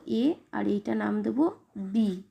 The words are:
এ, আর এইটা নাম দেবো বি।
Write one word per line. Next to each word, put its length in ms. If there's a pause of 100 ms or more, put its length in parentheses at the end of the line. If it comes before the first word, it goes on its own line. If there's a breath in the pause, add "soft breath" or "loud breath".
এ, 260 (180)
আর 160
এইটা 280
নাম 260
দেবো 220 (340)
বি। 540